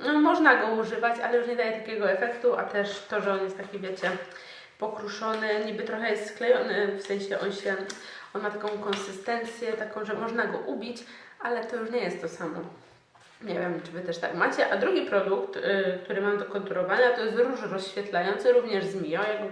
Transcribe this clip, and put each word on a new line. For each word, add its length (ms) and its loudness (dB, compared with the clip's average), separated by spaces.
no, 140 6
można 360 8
go 100 2
używać, 540 0
ale 180 2
już 100 0
nie 80 -2
daje 160 2
takiego 380 0
efektu, 460 2
a 60 0
też 460 -2
to, 120 0
że 120 2
on 120 0
jest 120 -4
taki, 220 -8
wiecie, 320 -4
pokruszony, 880 -2
niby 160 -4
trochę 280 -2
jest 240 -2
sklejony, 640 2
w 100 -8
sensie 340 -2
on 120 -2
się, 240 -2
on 80 -4
ma 80 -2
taką 180 -4
konsystencję, 1040 -4
taką, 320 -4
że 100 -4
można 320 -2
go 120 -4
ubić, 460 -8
ale 240 -2
to 120 -6
już 140 -6
nie 100 0
jest 200 -2
to 80 -4
samo. 300 -8
Nie 120 -4
wiem, 300 -2
czy 60 -12
wy 100 -8
też 180 -4
tak 160 -2
macie. 380 4
A 40 2
drugi 260 4
produkt, 540 0
y, 480 2
który 160 -2
mam 180 2
do 60 -4
konturowania, 680 2
to 140 2
jest 140 0
róż 240 2
rozświetlający, 920 0
również 320 4
z 100 -2
Mio. 280 -2
Ja 200 0
go 100 -4